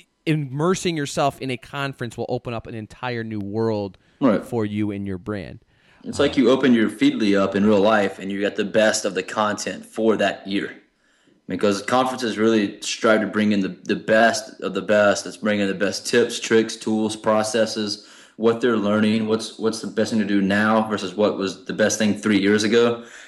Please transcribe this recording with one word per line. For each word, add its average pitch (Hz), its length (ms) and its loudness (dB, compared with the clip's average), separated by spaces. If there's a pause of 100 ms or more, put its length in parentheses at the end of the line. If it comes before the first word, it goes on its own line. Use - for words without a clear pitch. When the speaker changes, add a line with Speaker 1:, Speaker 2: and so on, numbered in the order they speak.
(260)
Speaker 1:
immersing 156 720 0
yourself 143 440 -2
in 131 100 -4
a 123 60 -4
conference 135 600 -8
will 117 120 -6
open 123 240 -6
up 113 140 -10
an 113 80 -12
entire 117 480 -6
new 110 160 -6
world 104 580 -2 (240)
Speaker 2:
Right. 117 220 2
Speaker 1:
for 117 220 -2
you 104 260 -2
and 101 140 -6
your 95 120 -6
brand. 95 420 -10 (440)
Speaker 2:
It's - 160 -10
like 143 180 2
you 123 120 4
open 131 240 4
your 110 160 4
Feedly 113 500 2
up 95 160 0
in 101 100 2
real 104 160 6
life 104 380 2
and 95 120 -8
you 98 80 -6
get 98 160 -2
the 107 100 -2
best 107 400 2
of 101 80 -2
the 92 100 -4
content 104 640 -4
for 110 320 0
that 98 300 -2
year. 98 340 -6 (680)
Because 98 340 0
conferences 117 560 -2
really 110 440 2
strive 107 400 2
to 101 60 -2
bring 107 240 0
in 104 80 2
the, 90 100 -2 (140)
the 104 120 -2
best 110 680 2
of 95 120 -6
the 95 80 -4
best. 104 460 2
It's 90 100 -14
bringing 104 300 -2
the 98 80 -2
best 92 320 -4
tips, - 320 2
tricks, 113 360 2
tools, 110 400 -2
processes, 107 920 -2 (300)
what 113 240 2
they're 120 160 2
learning, 107 500 0
what's, 110 300 -4
what's 110 240 -2
the - 60 -8
best 107 240 -2
thing 113 80 0
to 101 60 0
do 101 160 2
now 107 460 2
versus 98 280 -6
what 101 220 0
was 95 280 -6
the 95 80 -10
best 101 240 0
thing 104 200 0
three 104 220 2
years 104 240 4
ago. 117 420 2 (220)